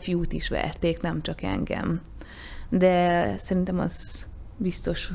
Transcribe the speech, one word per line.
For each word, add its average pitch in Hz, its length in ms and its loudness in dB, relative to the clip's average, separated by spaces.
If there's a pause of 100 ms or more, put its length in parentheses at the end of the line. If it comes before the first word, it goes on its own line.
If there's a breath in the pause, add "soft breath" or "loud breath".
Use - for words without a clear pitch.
fiút 170 320 0
is 156 160 -2
verték, - 520 0
nem 160 200 0
csak 156 200 -4
engem. 98 600 0 (680 loud breath)
De 175 680 6
szerintem 185 420 0
az - 480 -4 (300)
biztos, - 580 -2